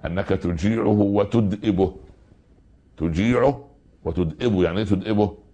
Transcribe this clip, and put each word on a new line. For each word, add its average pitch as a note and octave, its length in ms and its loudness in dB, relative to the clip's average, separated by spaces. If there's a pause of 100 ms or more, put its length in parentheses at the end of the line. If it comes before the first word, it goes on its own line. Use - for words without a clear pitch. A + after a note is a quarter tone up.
أنك F#2 220 -4
تجيعه G#2 720 0
وتدئبه." G2+ 960 0 (1000)
تجيعه A#2 720 0 (360)
وتدئبه، F2+ 600 0
يعني E2+ 140 -2
إيه G#2+ 60 -2
تدئبه؟ G2+ 540 0 (160)